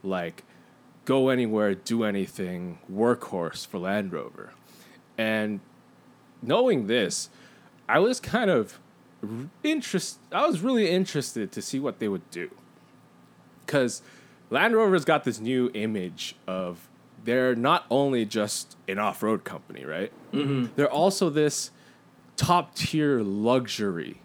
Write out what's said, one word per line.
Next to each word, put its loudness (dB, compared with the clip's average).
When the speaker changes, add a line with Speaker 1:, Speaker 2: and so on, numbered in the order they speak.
Speaker 1:
like, -6
go 4
anywhere, 2
do -2
anything, -4
workhorse -2
for -10
Land -2
Rover. -10
And 0
knowing 2
this, 0
I 4
was 2
kind 0
of 0
r-, -8
interest-, -2
I 2
was 0
really 2
interested -2
to -8
see -4
what -4
they -2
would -4
do. -8
'Cause 0
Land 2
Rover's 4
got 2
this -4
new 0
image -6
of -6
they're 2
not 2
only 2
just -4
an -2
off-road 0
company, -14
right? -6
Speaker 2:
Mm-hmm. -2
Speaker 1:
They're 2
also 2
this 0
top-tier 2
luxury 0